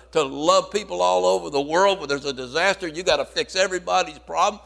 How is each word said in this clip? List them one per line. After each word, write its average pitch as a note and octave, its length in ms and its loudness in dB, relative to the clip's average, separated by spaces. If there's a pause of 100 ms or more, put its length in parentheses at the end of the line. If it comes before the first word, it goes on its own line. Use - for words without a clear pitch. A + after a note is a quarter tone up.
(120)
to D#3+ 100 2
love D#3 480 2
people F3+ 300 -4
all F3+ 240 2
over F3+ 240 2
the D3 120 0
world? F#3 400 2
When D3 100 -10
there's C#3+ 160 -4
a C#3 80 -4
disaster, D#3+ 520 -2
you D#3+ 160 -8
gotta D3+ 220 2
fix - 320 -6
everybody's F3+ 640 -2
problem. G3 480 -2